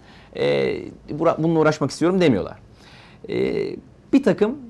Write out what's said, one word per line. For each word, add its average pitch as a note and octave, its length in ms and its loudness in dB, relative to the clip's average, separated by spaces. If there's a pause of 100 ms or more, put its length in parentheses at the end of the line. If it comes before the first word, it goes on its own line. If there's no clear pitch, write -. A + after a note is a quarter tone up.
(360)
e, C#3 400 0 (340)
bura-, D#3 340 0
bununla E3 160 2
uğraşmak D3+ 320 2
istiyorum." F3+ 300 0
demiyorlar. A2 360 2 (720)
E, A1 60 -6 (800)
bir C4+ 100 4
takım, G#3+ 340 0 (120)